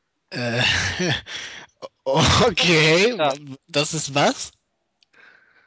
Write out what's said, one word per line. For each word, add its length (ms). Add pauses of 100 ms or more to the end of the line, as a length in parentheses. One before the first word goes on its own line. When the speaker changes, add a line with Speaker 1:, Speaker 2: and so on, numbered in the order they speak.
(300)
Speaker 1:
Äh, 380
<laughs> 1400
okay. 1120
Speaker 2:
Ja. 160 (340)
Speaker 1:
Das 260
ist 220
was? 360 (1160)